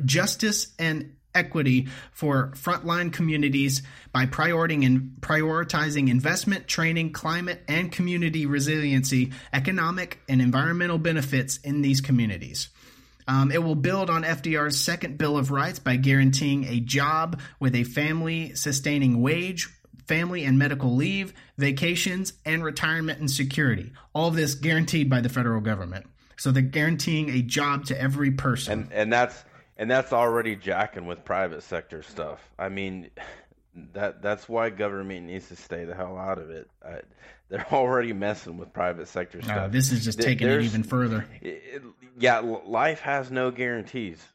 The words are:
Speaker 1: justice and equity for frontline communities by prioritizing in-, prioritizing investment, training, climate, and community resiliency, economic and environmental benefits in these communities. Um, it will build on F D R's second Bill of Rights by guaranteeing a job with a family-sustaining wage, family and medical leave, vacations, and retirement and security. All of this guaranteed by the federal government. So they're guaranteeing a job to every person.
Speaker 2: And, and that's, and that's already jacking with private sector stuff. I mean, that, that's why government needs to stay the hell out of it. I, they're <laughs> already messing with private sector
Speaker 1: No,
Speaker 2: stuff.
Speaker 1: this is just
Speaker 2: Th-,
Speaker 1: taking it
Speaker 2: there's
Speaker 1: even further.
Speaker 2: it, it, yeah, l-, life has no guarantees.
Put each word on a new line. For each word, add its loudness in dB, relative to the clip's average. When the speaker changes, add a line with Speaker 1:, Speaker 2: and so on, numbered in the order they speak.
Speaker 1:
justice 0
and -2
equity 2
for 0
frontline -2
communities 0
by 2
prioritizing 2
in-, 4
prioritizing 2
investment, 2
training, 0
climate, -4
and 0
community 0
resiliency, 2
economic 0
and 6
environmental 2
benefits 0
in -2
these 4
communities. 0
Um, 4
it 2
will 0
build 0
on 0
F -2
D 0
R's 0
second -4
Bill 0
of 0
Rights 0
by 0
guaranteeing 4
a -2
job 0
with 2
a 2
family-sustaining 0
wage, 0
family -2
and 6
medical 2
leave, -2
vacations, 0
and -2
retirement -2
and -2
security. 0
All 0
of 0
this 0
guaranteed 2
by 4
the 0
federal 0
government. -4
So 0
they're 4
guaranteeing 0
a 2
job -2
to -6
every 0
person. -2
Speaker 2:
And, -6
and 0
that's, 2
and -4
that's 2
already 2
jacking -4
with -10
private -2
sector -10
stuff. -10
I -6
mean, -8
that, -6
that's -4
why 0
government -6
needs -10
to -18
stay -10
the -10
hell -8
out -4
of -14
it. -14
I, -14
they're -8
<laughs> -6
already 2
messing -4
with -16
private -2
sector -8
Speaker 1:
No, -12
Speaker 2:
stuff. -2
Speaker 1:
this 2
is 0
just -2
Speaker 2:
Th-, 2
Speaker 1:
taking 2
it 4
Speaker 2:
there's 2
Speaker 1:
even 0
further. 0
Speaker 2:
it, -10
it, -12
yeah, 6
l-, -4
life 0
has -4
no 0
guarantees. -6